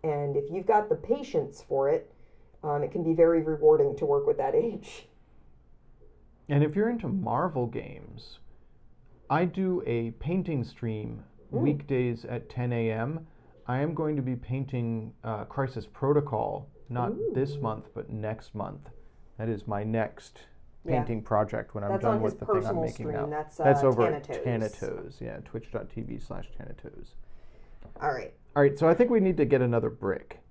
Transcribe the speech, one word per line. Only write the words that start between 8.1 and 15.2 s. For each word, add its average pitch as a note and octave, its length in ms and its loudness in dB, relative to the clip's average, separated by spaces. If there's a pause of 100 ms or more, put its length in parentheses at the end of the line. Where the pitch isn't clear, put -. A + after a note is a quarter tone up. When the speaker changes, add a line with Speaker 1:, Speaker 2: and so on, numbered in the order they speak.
Speaker 2:
I D#3+ 140 4
do F#3 420 0
a A#2 260 0
painting D#3 520 -2
stream A2 580 -6 (300)
Speaker 1:
Mm. C3+ 80 0
Speaker 2:
weekdays B2+ 640 0
at - 240 -8
ten B2 240 -2
A A2+ 180 2
M. C#3+ 360 -4 (400)
I B2 140 -2
am D#3 140 -2
going D3+ 220 -2
to C#3 60 -2
be B2+ 140 -2
painting, B2 840 -4